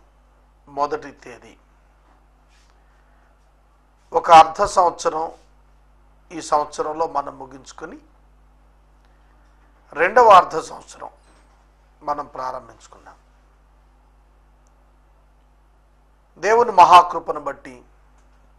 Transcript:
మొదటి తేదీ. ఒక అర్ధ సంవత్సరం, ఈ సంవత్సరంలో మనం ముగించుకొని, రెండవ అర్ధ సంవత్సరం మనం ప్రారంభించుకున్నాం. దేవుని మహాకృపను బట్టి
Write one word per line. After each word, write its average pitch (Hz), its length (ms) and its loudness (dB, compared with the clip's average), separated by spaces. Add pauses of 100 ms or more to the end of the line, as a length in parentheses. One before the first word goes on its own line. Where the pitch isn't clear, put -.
(680)
మొదటి 143 440 -10
తేదీ. 113 440 -20 (2500)
ఒక - 180 -2
అర్ధ 160 320 6
సంవత్సరం, 170 680 -2 (1000)
ఈ 160 80 -12
సంవత్సరంలో 151 640 -6
మనం 139 320 -10
ముగించుకొని, 160 600 -20 (1900)
రెండవ 208 360 2
అర్ధ 170 300 6
సంవత్సరం - 520 -16 (920)
మనం 143 240 -10
ప్రారంభించుకున్నాం. 127 880 -16 (3250)
దేవుని 220 320 0
మహాకృపను 170 720 4
బట్టి 135 420 -16 (760)